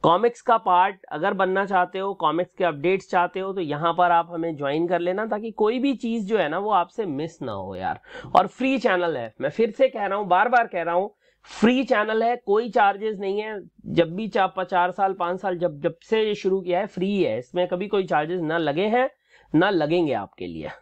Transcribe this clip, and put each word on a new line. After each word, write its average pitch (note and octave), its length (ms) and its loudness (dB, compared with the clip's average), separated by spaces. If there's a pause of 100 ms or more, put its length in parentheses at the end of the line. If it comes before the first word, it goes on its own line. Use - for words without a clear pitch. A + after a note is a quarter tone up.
कॉमिक्स G3+ 400 2
का A3+ 140 4
पार्ट F#3 480 2
अगर F3+ 300 -2
बनना F#3+ 300 0
चाहते F#3 340 0
हो, G3 160 -4
कॉमिक्स E3+ 400 -2
के F#3+ 100 -2
अपडेट्स E3+ 460 -2
चाहते F3+ 300 0
हो, F#3+ 120 -6
तो F#3+ 80 -6
यहाँ D#3+ 380 -2
पर F3 120 4
आप E3+ 200 2
हमें E3 260 -4
ज्वाइन D3 320 -2
कर F3 100 0
लेना, F#3 280 -2
ताकि G#3+ 240 -6
कोई G#3+ 280 0
भी C4+ 160 0
चीज A3+ 320 -4
जो G#3+ 120 0
है D#3+ 100 2
ना, E3 100 -2
वो G#3 120 -4
आपसे F#3+ 360 0
मिस D#3 360 -6
ना A#2+ 100 -6
हो F#2+ 240 -10
यार। F2+ 240 -4 (360)
और G3 100 6
फ्री C4 320 -2
चैनल F3+ 380 2
है, A#2 240 -8
मैं F#3+ 100 -2
फिर A3+ 200 0
से C4 180 2
कह G#3+ 180 -4
रहा G3 120 -2
हूँ, G#3 80 -4
बार F#3 220 4
बार A#3 180 4
कह F3 160 -6
रहा E3+ 120 -2
हूँ, F#3+ 200 0 (280)
फ्री B3+ 420 2
चैनल A3 380 0
है, A#3+ 140 2
कोई A3 340 0
चार्जेस G3+ 480 2
नहीं G3+ 220 -4
है। G#3+ 200 -8 (260)
जब E3+ 280 2
भी G#3+ 140 -4
चा-, F#3+ 280 2
प-, F#3 80 -2
चार F3+ 260 2
साल, F#3+ 220 0
पांच F#3 280 -4
साल, F#3 180 -4
जब, D#3+ 220 -4
जब E3 180 -2
से A3 240 0
ये G#3+ 120 0
शुरू F#3+ 260 0
किया F3 180 -2
है, G#3 80 -2
फ्री F#3+ 360 -2
है, A2+ 160 0
इसमें F3+ 300 -2
कभी F#3+ 200 -4
कोई G3 160 0
चार्जेस E3+ 360 -2
ना D#3+ 180 -2
लगे D#3+ 280 0
हैं, B3 240 2 (440)
ना F3 160 6
लगेंगे D#3+ 420 2
आपके G2 340 -6
लिए D#2 240 -10 (100)